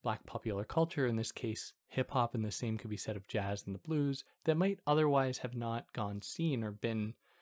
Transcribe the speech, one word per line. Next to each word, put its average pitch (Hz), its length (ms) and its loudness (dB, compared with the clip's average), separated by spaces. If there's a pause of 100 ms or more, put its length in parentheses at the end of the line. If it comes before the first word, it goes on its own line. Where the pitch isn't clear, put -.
black 113 220 -2
popular 104 400 -4
culture, 160 420 2
in 117 100 2
this 110 160 0
case, - 420 -6 (140)
hip - 220 0
hop, 123 240 2
and 113 100 0
the 104 60 -2
same 110 280 -2
could 110 120 -8
be 104 60 -2
said 104 200 -4
of 101 120 -10
jazz 101 380 -2
and - 80 -4
the 101 40 -6
blues, 143 460 0 (200)
that 156 120 4
might 196 300 2
otherwise 143 520 4
have 123 160 -6
not 117 380 -4
gone 101 300 -2
seen 143 420 -2
or 107 80 -2
been, 110 420 -2 (280)